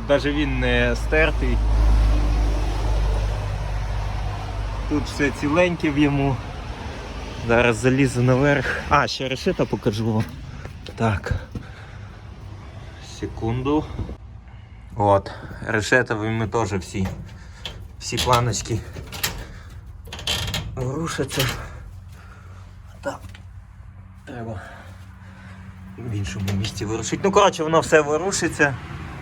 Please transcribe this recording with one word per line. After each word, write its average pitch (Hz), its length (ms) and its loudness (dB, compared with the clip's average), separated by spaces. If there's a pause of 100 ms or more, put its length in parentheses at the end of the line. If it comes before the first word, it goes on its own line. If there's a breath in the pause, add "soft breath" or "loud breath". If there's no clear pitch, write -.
навіть 143 160 6
він 143 360 2
не 120 360 4
стертий. 151 600 4 (3250)
Тут 147 160 0
все 143 260 0
ціленьке 160 600 2
в 143 80 0
йому. 143 380 4 (1120)
Зараз 120 280 6
залізу 127 460 4
наверх. 131 680 4
А, 143 180 4
ще 131 220 -4
решета 131 360 0
покажу 113 480 0
вам. 110 120 2 (720 loud breath)
Так. 107 360 0 (1900 loud breath)
Секунду. 127 640 0 (1120 loud breath)
От, 101 340 4 (360 loud breath)
решетові 110 600 2
ми 113 180 0
теж 107 260 0
всі, 95 340 -2 (920 loud breath)
всі - 180 -6
планочки 120 640 2 (2000 loud breath)
ворушаться. 139 680 -2 (1600 loud breath)
Так. - 180 -6 (1040)
Треба 113 340 -8 (1400 loud breath)
в 117 160 -6
іншому 95 320 -4 (120)
місці 104 260 -4
ворушити. 110 400 -2
Ну, 196 80 4
коротше, 196 300 6
воно 160 180 4
все 156 200 8
ворушиться. 151 720 2 (480)